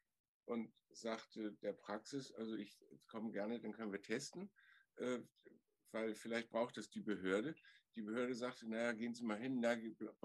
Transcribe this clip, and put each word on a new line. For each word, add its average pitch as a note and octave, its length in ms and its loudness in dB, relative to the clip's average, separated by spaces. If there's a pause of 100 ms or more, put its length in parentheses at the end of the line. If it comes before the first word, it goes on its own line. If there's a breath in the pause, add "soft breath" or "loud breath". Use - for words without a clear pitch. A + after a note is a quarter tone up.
(460 soft breath)
Und A#2 280 -2 (160)
sagte A2+ 640 -4
der G2+ 200 0
Praxis, G#2+ 600 -4
"Also A2 220 -2
ich G#2 240 -6 (280)
komme A2 240 -4
gerne, G#2+ 280 0
dann G#2+ 140 -4
können G#2+ 180 -4
wir G2 100 -2
testen, C#3 500 -2 (440 soft breath)
äh, B2 240 0 (720)
weil A2 240 2
vielleicht A#2 340 0
braucht A#2 280 2
es G#2+ 120 -4
die G#2+ 120 -6
Behörde." G2+ 540 4 (400 loud breath)
Die A2+ 80 -4
Behörde B2 320 0
sagte, A#2+ 320 -4
"Na A2 100 0
ja, A#2 160 4
gehen A#2 220 0
Sie A#2+ 100 -6
mal G#2+ 140 2
hin." B2+ 200 2
"Na, A#2 160 6
ge-, A2+ 200 -2
bra-, G#2+ 180 -6 (120)